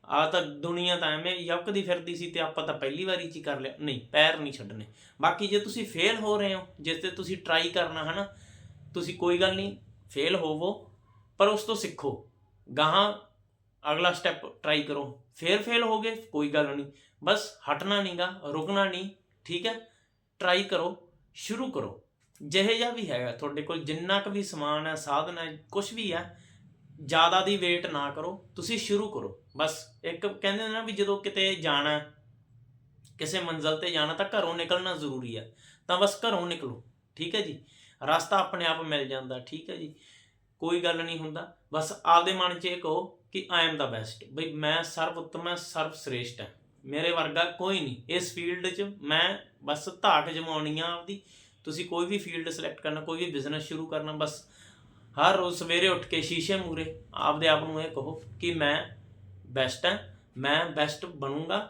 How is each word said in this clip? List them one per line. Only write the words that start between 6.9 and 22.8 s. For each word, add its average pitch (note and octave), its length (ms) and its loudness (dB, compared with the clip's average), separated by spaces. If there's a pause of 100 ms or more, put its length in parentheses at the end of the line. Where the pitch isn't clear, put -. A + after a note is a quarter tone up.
'ਤੇ F3+ 120 -4
ਤੁਸੀਂ F#3 260 -6
ਟਰਾਈ E3 320 2
ਕਰਨਾ, E3 360 0
ਹਨਾ, F#3 220 -2 (680)
ਤੁਸੀਂ F3 240 -4
ਕੋਈ F3 200 2
ਗੱਲ F#3+ 180 4
ਨਹੀਂ, G3 200 -4 (340)
ਫੇਲ E3 260 2
ਹੋਵੋ, E3 360 0 (680)
ਪਰ G3+ 80 8
ਉਸ G#3 140 2
ਤੋਂ A3+ 120 -2
ਸਿੱਖੋ, E3 380 -4 (560)
ਗਾਹਾਂ D#3+ 440 4 (720)
ਅਗਲਾ E3 280 4
ਸਟੈਪ E3+ 340 -2 (160)
ਟਰਾਈ D3+ 200 2
ਕਰੋ। C#3+ 240 -4 (300)
ਫੇਰ F#3+ 260 2
ਫੇਲ A#3 200 2
ਹੋ A3 180 2
ਗਏ, A3+ 140 -2 (180)
ਕੋਈ D3 160 2
ਗੱਲ D3 280 2
ਨਹੀਂ, C#3 100 -4 (360)
ਬਸ G3 280 2 (200)
ਹਟਣਾ G3 320 2
ਨੀ F3+ 160 -4
ਗਾ, F3+ 140 0 (120)
ਰੁਕਣਾ D#3+ 400 0
ਨਹੀਂ, F#3 240 -2 (380)
ਠੀਕ F3 200 -2
ਹੈ। A3+ 120 0 (600)
ਟਰਾਈ F3+ 220 4
ਕਰੋ, F3+ 340 0 (400)
ਸ਼ੁਰੂ B3+ 340 -4
ਕਰੋ। G#2 280 -4 (420)
ਜਿਹੇ F#3+ 340 4
ਜਿਹਾ A#3+ 160 2